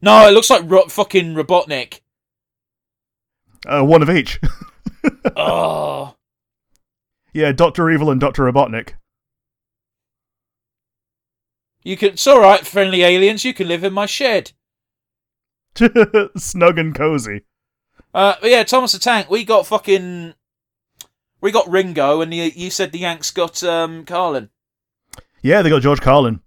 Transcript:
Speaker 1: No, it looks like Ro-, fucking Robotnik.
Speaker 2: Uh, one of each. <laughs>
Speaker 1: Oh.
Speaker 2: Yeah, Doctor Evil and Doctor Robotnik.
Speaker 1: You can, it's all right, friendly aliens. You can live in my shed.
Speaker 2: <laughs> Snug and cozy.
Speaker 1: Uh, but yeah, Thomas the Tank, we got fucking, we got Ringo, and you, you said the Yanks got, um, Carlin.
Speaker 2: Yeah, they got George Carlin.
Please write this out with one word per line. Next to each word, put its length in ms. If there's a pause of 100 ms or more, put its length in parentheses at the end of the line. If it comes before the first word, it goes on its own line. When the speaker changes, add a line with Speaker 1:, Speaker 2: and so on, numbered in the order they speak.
Speaker 1:
No, 260
it 40
looks 180
like 140
Ro-, 240
fucking 460
Robotnik. 640 (1700)
Speaker 2:
Uh, 180
one 180
of 80
each. 340
<laughs> 60 (880)
Speaker 1:
Oh. 800 (1160)
Speaker 2:
Yeah, 200
Doctor 380
Evil 200
and 100
Doctor 220
Robotnik. 520 (3000)
Speaker 1:
You 120
can, 140
it's 160
all 140
right, 260
friendly 360
aliens. 420
You 100
can 140
live 160
in 100
my 100
shed. 480 (1200)
Speaker 2:
<laughs> 600
Snug 420
and 160
cozy. 500 (680)
Speaker 1:
Uh, 280
but 100
yeah, 140
Thomas 280
the 60
Tank, 320
we 140
got 220
fucking, 680 (1040)
we 120
got 180
Ringo, 500
and 140
you, 80 (120)
you 160
said 220
the 60
Yanks 320
got, 320
um, 420
Carlin. 460 (880)
Speaker 2:
Yeah, 220
they 80
got 120
George 200
Carlin. 440